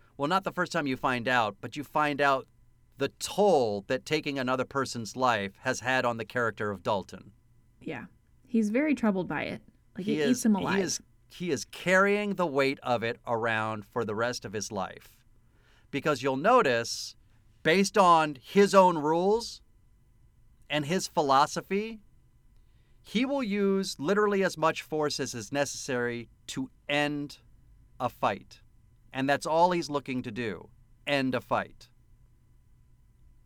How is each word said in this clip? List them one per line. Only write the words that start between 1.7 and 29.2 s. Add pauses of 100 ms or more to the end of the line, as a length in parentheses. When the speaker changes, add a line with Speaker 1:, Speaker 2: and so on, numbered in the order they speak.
Speaker 1:
you
find
out (540)
the (120)
toll
that
taking
another
person's
life
has
had
on
the
character
of
Dalton. (500)
Speaker 2:
Yeah. (400)
He's
very
troubled
by
it. (360)
Like,
Speaker 1:
He
Speaker 2:
it
Speaker 1:
is,
Speaker 2:
eats
him
alive.
Speaker 1:
he
is, (280)
he
is
carrying
the
weight
of
it
around
for
the
rest
of
his
life. (720)
Because
you'll
notice, (480)
based
on
his
own
rules (1080)
and
his
philosophy, (1000)
he
will
use
literally
as
much
force
as
is
necessary (180)
to (180)
end (600)
a
fight. (500)
And